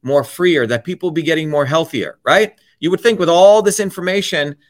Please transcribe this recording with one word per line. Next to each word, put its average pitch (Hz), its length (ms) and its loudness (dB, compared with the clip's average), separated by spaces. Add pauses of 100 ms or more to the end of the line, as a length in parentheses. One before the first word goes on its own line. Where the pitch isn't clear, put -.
more 139 200 0
freer, 165 440 0
that 117 180 -4
people 180 240 -6
would 151 60 -8
be 165 60 -4
getting 156 280 -2
more 147 160 -2
healthier, 139 580 -4
right? 202 300 0 (260)
You 160 120 -2
would 185 100 -4
think 226 180 0
with 175 80 0
all 196 340 6
this 202 200 -2
information 180 720 -4 (140)